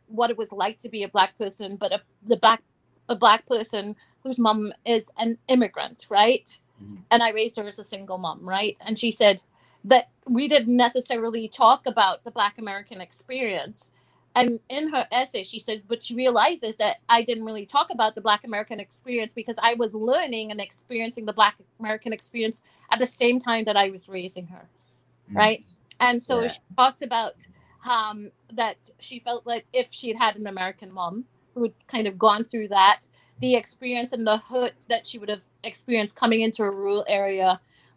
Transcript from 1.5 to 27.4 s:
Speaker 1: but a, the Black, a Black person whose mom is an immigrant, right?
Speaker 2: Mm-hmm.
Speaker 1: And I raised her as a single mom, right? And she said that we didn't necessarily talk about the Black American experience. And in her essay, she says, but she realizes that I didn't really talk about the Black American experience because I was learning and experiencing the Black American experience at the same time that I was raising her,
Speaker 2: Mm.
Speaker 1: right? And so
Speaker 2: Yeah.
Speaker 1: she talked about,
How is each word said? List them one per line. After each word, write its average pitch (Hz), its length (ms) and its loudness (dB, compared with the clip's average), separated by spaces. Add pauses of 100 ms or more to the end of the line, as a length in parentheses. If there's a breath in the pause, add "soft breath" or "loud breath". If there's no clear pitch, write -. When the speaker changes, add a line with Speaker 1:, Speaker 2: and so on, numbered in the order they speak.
Speaker 1:
but 190 160 -4
a, 208 100 -4 (240)
the 220 120 2
Black, 220 240 4 (480)
a 233 60 0
Black 220 320 4
person 214 480 -4 (280 soft breath)
whose 254 140 -8
mom 214 340 2 (140)
is 226 320 0
an 233 200 -4 (100)
immigrant, 240 640 0
right? 214 500 2 (220)
Speaker 2:
Mm-hmm. 101 160 -18 (120)
Speaker 1:
And 233 140 6
I 226 80 2
raised 220 260 -4
her 208 100 -8
as 208 120 -16
a 208 40 -14
single 196 340 -12
mom, 170 300 -10
right? 196 320 -2
And 220 200 -6
she 226 120 0
said 202 300 6 (420 soft breath)
that 240 260 6 (180)
we 262 200 0
didn't 247 280 2
necessarily 233 720 0
talk 247 400 4
about 202 360 0
the 233 80 -14
Black 208 260 -2
American 202 440 -12
experience. 214 880 -8 (440)
And 240 240 2 (100)
in 302 200 -4
her 285 220 -2
essay, 247 320 -2
she 220 160 -12
says, 214 220 -8
but 226 220 -8
she 240 120 -10
realizes 247 600 2
that 208 200 0 (100)
I 233 160 6
didn't 220 220 -6
really 214 200 -10
talk 294 240 0
about 220 260 0
the 214 60 -12
Black 208 220 2
American 214 360 -8
experience 226 540 -8
because 226 280 -10
I 233 140 4
was 226 180 -4
learning 226 580 -2
and 208 80 -10
experiencing 226 640 -8
the 208 80 -6
Black 208 220 4 (240)
American 220 320 -6
experience 226 520 -6 (280 soft breath)
at 233 80 0
the 247 60 2
same 247 340 2
time 226 260 0
that 208 120 0
I 196 120 4
was 190 200 -16
raising 185 380 -12
her, 175 200 -20 (640)
Speaker 2:
Mm. 202 40 -8
Speaker 1:
right? 214 300 4 (340)
And 240 220 2
so 247 200 -2
Speaker 2:
Yeah. 240 80 -2
Speaker 1:
she - 100 -12 (160)
talked 262 260 4
about, 226 460 -6 (380 soft breath)